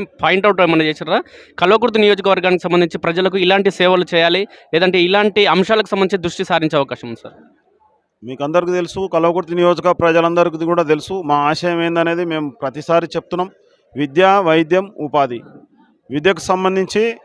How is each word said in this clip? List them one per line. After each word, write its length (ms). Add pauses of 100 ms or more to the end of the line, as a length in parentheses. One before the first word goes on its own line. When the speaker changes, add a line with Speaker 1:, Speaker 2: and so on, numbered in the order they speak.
(220)
Speaker 1:
పాయింట్అవుట్ 400
ఏమన్నా 240
చేశారా? 380 (360)
కల్వకుర్తి 400
నియోజకవర్గానికి 640
సంబంధించి 340
ప్రజలకు 400
ఇలాంటి 340
సేవలు 340 (100)
చేయాలి, 320 (260)
లేదంటే 280
ఇలాంటి 440
అంశాలకు 420
సంబంధించి 340
దృష్టి 220
సారించే 340
అవకాశం 300
ఉంది 160
సార్? 100 (920)
Speaker 2:
మీకు 200
అందరికీ 280
తెలుసు, 420
కల్వకుర్తి 420
నియోజక 340
ప్రజలందరికీ 760
కూడా 180
తెలుసు 420
మా 100
ఆశయం 460
ఏందనేది. 440
మేము 240
ప్రతిసారి 680
చెప్తున్నాం, 340 (460)
విద్య, 500
వైద్యం, 520
ఉపాధి. 440 (680)
విద్యకు 280
సంబంధించి 840